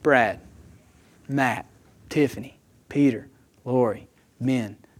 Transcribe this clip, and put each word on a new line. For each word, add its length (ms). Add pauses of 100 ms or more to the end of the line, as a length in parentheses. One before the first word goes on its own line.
Brad, 380 (880)
Matt, 360 (460)
Tiffany, 480 (320)
Peter, 380 (360)
Lori, 440 (300)
Ben, 380 (240)